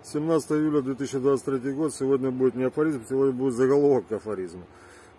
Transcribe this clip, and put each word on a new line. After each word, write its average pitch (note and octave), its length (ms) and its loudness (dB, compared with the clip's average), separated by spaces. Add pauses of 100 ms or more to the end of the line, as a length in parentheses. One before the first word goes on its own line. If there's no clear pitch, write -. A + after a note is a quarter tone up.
Семнадцатое D3+ 560 0
июля D3+ 220 2
две C3 140 -4
тысячи C3 240 -6
двадцать C3 260 2
третий C3+ 260 -2
год. C#3 220 -2
Сегодня C3+ 380 0
будет B2+ 240 2
не B2+ 80 -2
афоризм, D3 440 0
сегодня C3+ 260 2
будет B2+ 200 -2
заголовок C3 540 4
к - 60 -8
афоризму. F#2 500 -8 (560)